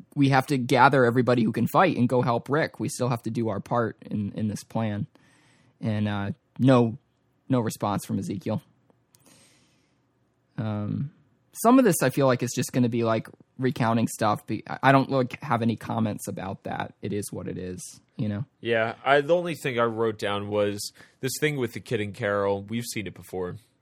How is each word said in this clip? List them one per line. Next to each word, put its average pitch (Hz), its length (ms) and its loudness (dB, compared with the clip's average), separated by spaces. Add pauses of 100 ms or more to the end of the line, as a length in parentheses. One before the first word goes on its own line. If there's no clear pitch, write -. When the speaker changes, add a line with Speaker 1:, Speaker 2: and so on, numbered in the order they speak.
(160)
Speaker 1:
we 139 140 4
have 135 180 4
to 143 100 0
gather 131 480 6
everybody 120 380 4
who 110 80 2
can 117 160 0
fight 165 300 2
and 120 120 4
go 123 120 2
help 117 280 -2
Rick. 147 300 -2
We 110 100 -4
still 123 200 -4
have 117 140 -2
to - 80 -6
do 113 180 -2
our 101 100 -4
part 120 380 -2 (120)
in, 104 260 -4
in 107 140 -4
this - 140 -8
plan." 107 440 -4 (720)
And, 104 280 -2
uh, 101 240 -4 (280)
no, 120 380 6 (520)
no 127 100 2
response 104 460 -4
from 107 140 -4
Ezekiel. 110 420 -4 (2000)
Um, 107 540 -4 (420)
some 247 260 6
of 254 60 6
this 175 180 2
I 131 80 4
feel 139 160 2
like 123 160 2
is 120 120 -4
just - 160 -2
gonna 123 180 2
be, 117 140 0
like, 113 240 0 (300)
recounting 117 500 0
stuff. - 400 -2
Be-, 110 200 -6
I, - 160 -8
I 135 80 8
don't, 135 180 4
like, 131 320 -2
have 120 200 -2
any 113 140 0
comments 113 520 -4
about - 360 -8
that. - 380 -8
It 110 120 -6
is 104 180 -6
what 95 160 -10
it 92 100 -8
is, 92 240 -10 (340)
you 110 140 -4
know? 104 160 -4 (160)
Speaker 2:
Yeah, 113 340 0 (100)
I, 143 160 6
the 156 140 2
only 175 200 -2
thing 123 240 -2
I 117 40 4
wrote 113 360 0
down 101 300 -2
was 104 420 0 (280)
this 131 200 -4
thing 151 180 -2
with 120 160 -2
the 110 60 -12
kid 113 200 -4
and 104 140 -6
Carol. 101 500 0
We've 113 220 -6
seen 107 220 -8
it 85 60 -10
before. 90 440 -8 (240)